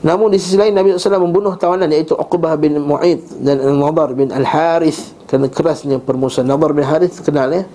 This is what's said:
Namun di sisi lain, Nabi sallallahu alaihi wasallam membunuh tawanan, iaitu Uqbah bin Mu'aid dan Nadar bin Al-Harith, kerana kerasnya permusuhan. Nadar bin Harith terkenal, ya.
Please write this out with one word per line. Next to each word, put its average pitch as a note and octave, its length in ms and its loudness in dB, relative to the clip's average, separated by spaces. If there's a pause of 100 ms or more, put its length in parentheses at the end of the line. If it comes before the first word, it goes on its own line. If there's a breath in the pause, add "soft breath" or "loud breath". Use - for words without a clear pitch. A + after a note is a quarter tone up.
Namun G3 240 2
di G3 100 2
sisi F#3+ 220 0
lain, G#3 160 2
Nabi F#3+ 160 4
sallallahu F3+ 80 -2
alaihi G3 80 -2
wasallam F#3+ 240 2
membunuh G3 240 0
tawanan, F3+ 320 0
iaitu D#3 240 0
Uqbah D#3+ 480 -2
bin D3 160 2
Mu'aid D3 480 0 (160)
dan C#3 160 2 (240)
Nadar D3 320 0
bin C3+ 180 0
Al-Harith, D#3+ 840 0 (100)
kerana C3+ 240 0
kerasnya D3 480 -2
permusuhan. C3 480 -2
Nadar D3 300 2
bin C#3+ 100 2
Harith E3+ 320 0
terkenal, C#3+ 320 -2
ya. F#3 140 -2 (100)